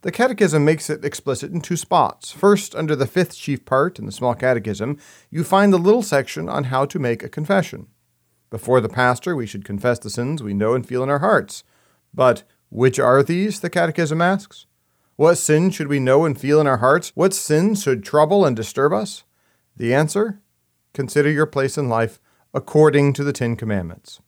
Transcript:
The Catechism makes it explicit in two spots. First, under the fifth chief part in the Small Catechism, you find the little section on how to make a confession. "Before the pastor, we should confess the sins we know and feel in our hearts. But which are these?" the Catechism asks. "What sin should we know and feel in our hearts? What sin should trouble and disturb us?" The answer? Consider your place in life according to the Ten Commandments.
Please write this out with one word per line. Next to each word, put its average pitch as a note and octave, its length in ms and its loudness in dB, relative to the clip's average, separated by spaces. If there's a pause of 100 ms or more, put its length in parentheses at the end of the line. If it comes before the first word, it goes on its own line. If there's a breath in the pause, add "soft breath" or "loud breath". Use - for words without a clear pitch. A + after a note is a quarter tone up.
The F#3 100 -6
Catechism G3 520 0
makes D3 280 0
it D3+ 140 -8
explicit C#3 460 -6
in E3+ 100 -6
two E3+ 160 -6
spots. - 540 -2
First, G3+ 440 0
under D3+ 200 -2
the C3 120 -2
fifth - 280 -2
chief - 300 -8
part D3 320 0
in G#2+ 80 -12
the G2+ 60 -10
Small A#2+ 240 -2
Catechism, A#2 640 -2 (340 soft breath)
you D#3 120 -4
find G3 300 4
the F#3 40 4
little G#3 260 2
section D3+ 460 -4
on C#3+ 160 -4
how C3 200 0
to D#3 140 -8
make A#2+ 240 -2
a A#2+ 60 -14
confession. - 580 -4 (640)
"Before A#2 300 0
the A2+ 100 -2
pastor, B2+ 460 0
we A#2 120 -6
should G2+ 180 -14
confess A2 340 -2
the G#2+ 120 -12
sins C3 320 -6
we G2+ 100 -6
know G#2+ 220 0
and B2 100 -4
feel B2+ 180 -4
in C3+ 60 -4
our C#3+ 100 0
hearts. F3+ 440 0 (500)
But A#2+ 300 2 (260)
which B2+ 300 0
are C3 240 4
these?" F#3+ 360 -2
the E3+ 120 -8
Catechism E3 500 -2
asks. G3 440 -2 (500)
"What E3+ 240 4
sin E3 320 2
should D#3 160 -8
we C#3+ 120 0
know C3+ 260 4
and C#3+ 140 -2
feel D3 220 2
in D3 60 2
our C3 100 2
hearts? C#3 380 2
What F#3+ 180 2
sin F3 400 0
should C3 300 -2
trouble D#3+ 420 2
and B2+ 100 0
disturb C#3 380 -2
us?" - 300 -6 (520)
The A#2+ 160 -2
answer? G3+ 500 0 (520)
Consider C#3+ 380 0
your D3+ 160 2
place C3+ 280 -2
in C#3 140 -4
life A2+ 320 -2 (320)
according C#3+ 600 4
to C#3+ 100 -4
the C#3+ 100 -2
Ten A#2 220 -2
Commandments. G2 720 -6